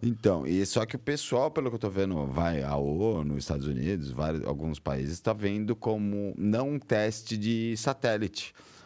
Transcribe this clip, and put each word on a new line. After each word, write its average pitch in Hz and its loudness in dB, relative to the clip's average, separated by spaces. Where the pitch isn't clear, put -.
Então, 110 4
e 90 4
só 113 2
que 113 -6
o 131 -4
pessoal, 143 0
pelo 143 -2
que 117 -4
eu 113 -4
tô 104 -2
vendo, 92 0
vai, 80 2
a 71 0
onu, 73 0
Estados 69 -2
Unidos, 73 -2
vários, 76 -2
alguns 76 -4
países, 71 -4
tá 110 0
vendo 107 -2
como 104 -2
não 117 2
um 143 -2
teste 110 0
de 113 0
satélite, 110 -2